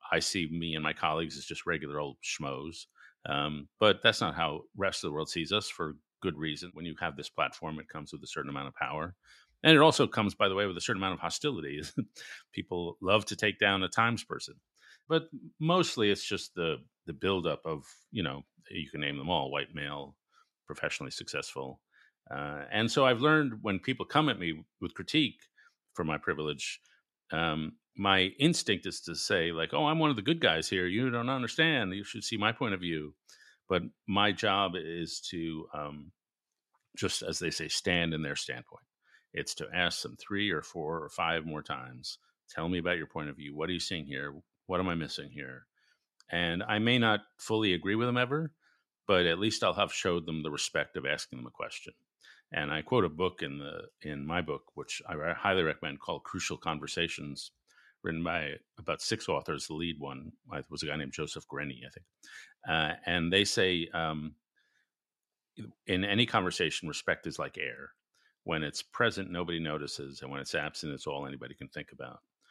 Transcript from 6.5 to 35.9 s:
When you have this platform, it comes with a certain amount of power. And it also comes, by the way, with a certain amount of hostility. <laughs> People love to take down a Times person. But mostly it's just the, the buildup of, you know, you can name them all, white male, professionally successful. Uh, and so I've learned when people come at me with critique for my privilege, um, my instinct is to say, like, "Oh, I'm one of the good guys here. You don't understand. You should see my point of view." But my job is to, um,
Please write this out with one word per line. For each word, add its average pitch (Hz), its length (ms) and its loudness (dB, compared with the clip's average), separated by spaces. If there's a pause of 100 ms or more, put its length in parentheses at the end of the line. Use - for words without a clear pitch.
When 80 120 -10
you 78 140 -8
have 78 180 -4
this 73 120 -8
platform, 78 500 -2
it 78 100 -12
comes 76 240 -10
with 71 100 -10
a - 40 -14
certain 69 220 -6
amount 69 200 -4
of 65 60 -14
power. 78 400 -4 (480)
And 160 120 12
it 143 60 12
also 143 260 8
comes, 104 280 2
by 101 140 4
the 95 60 0
way, 101 120 4
with 90 100 -4
a 87 40 -6
certain 98 200 -2
amount 95 140 0
of 80 60 -8
hostility. 80 600 -2 (360)
<laughs> - 360 -16
People 87 480 -4
love 98 260 6
to 104 80 -6
take 104 240 0
down 98 240 4
a 92 60 0
Times 113 340 2
person. - 320 -8 (540)
But 165 140 2 (360)
mostly 156 520 4
it's 98 140 0
just - 300 -6
the, 82 220 0 (300)
the 85 60 -4
buildup 85 520 0
of, 78 200 -4 (260)
you 101 120 -2
know, 69 200 -4 (260)
you 76 220 -8
can 73 100 -6
name 71 160 -2
them 71 120 -4
all, 71 220 0
white 71 240 -4
male, 71 420 -8 (500)
professionally 76 440 -6
successful. - 720 -8 (500)
Uh, 73 400 -6
and 113 200 2
so 143 140 6
I've 123 160 6
learned 143 420 4
when 101 160 2
people 127 260 -4
come 151 240 4
at 101 100 0
me 82 260 -4 (160)
with - 140 -4
critique 135 460 2 (520)
for 87 100 -2
my 78 160 0
privilege, 76 600 -4 (520)
um, 78 460 0 (200)
my 98 260 6 (160)
instinct 135 460 4
is - 160 -6
to 85 140 -6
say, 87 380 2
like, 80 200 -2
"Oh, 151 140 4
I'm 160 120 2
one 156 120 6
of 123 60 0
the 107 40 0
good 160 200 2
guys 80 280 4
here. 92 180 2
You 117 240 2
don't 120 180 0
understand. 131 680 2
You 101 80 -6
should 104 220 -10
see 113 120 -2
my 107 140 4
point 113 240 0
of 90 60 -4
view." 78 340 -2 (540)
But 90 140 4 (240)
my 101 260 4
job 98 420 2
is 82 460 -6 (100)
to, 82 420 -6
um, 73 380 -8 (840)